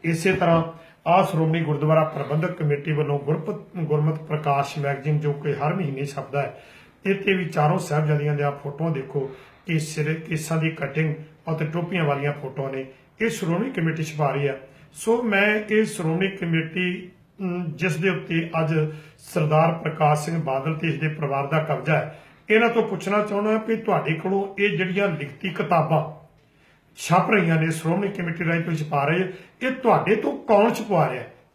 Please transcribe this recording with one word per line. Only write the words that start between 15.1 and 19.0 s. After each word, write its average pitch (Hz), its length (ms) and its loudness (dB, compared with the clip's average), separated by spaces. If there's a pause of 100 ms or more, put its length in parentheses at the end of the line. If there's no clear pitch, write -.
ਮੈਂ 208 360 2 (120)
ਇਹ 220 140 6
ਸ਼੍ਰੋਮਣੀ 170 440 0
ਕਮੇਟੀ, 180 840 -2 (300)
ਅਮ, 180 240 -4 (100)
ਜਿਸ 160 220 0
ਦੇ 185 120 2
ਉੱਤੇ 165 400 -2 (120)
ਅੱਜ 156 120 0 (440)